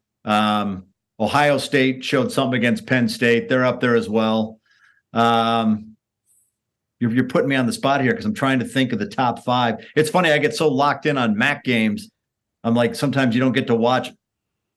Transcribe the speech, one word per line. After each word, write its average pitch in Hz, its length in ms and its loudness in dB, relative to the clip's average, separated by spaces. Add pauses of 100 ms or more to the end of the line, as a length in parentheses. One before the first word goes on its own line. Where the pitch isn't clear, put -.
(240)
Um, 104 600 0 (360)
Ohio 139 380 2
State 131 460 -2
showed 127 280 -2
something 127 260 -2
against 113 280 0
Penn 123 220 0
State. 117 400 0
They're 127 160 2
up - 160 0
there 123 160 2
as 98 120 -2
well. 110 520 -2 (520)
Um, 113 840 0 (1040)
you're, 117 120 0
you're 127 160 0
putting 143 200 0
me 135 80 0
on 127 100 0
the 110 60 0
spot 139 280 0
here 123 140 2
'cause 113 100 -6
I'm 107 100 -2
trying 131 240 0
to 120 60 -2
think 131 280 -2
of 110 60 -2
the 104 80 -4
top 117 380 -4
five. 123 320 0 (180)
It's 156 160 2
funny, 170 200 2
I 151 80 4
get 147 160 0
so 156 140 0
locked 143 380 0
in 147 100 0
on 113 200 0
mac 139 280 -2
games. 110 460 -2 (540)
I'm 117 100 0
like, 117 200 2
sometimes 131 400 0
you 123 60 0
don't 131 120 2
get 123 160 -2
to 120 60 0
watch 120 360 0 (680)